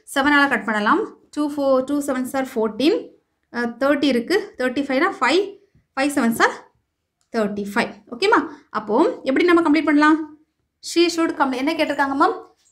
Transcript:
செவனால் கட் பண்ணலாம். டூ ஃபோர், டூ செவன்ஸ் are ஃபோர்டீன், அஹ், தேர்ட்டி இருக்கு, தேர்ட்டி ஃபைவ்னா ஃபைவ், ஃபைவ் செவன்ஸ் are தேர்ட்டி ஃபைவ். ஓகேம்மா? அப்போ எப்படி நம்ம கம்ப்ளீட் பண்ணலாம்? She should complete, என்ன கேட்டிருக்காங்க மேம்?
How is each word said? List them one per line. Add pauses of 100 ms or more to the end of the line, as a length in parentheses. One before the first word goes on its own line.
(120)
செவனால்
கட்
பண்ணலாம். (340)
டூ (100)
ஃபோர்,
டூ (100)
செவன்ஸ்
are
ஃபோர்டீன், (600)
அஹ், (120)
தேர்ட்டி
இருக்கு, (240)
தேர்ட்டி
ஃபைவ்னா (100)
ஃபைவ், (540)
ஃபைவ்
செவன்ஸ்
are (800)
தேர்ட்டி
ஃபைவ். (240)
ஓகேம்மா? (400)
அப்போ (320)
எப்படி
நம்ம
கம்ப்ளீட்
பண்ணலாம்? (760)
She (120)
should
complete,
என்ன
கேட்டிருக்காங்க
மேம்? (360)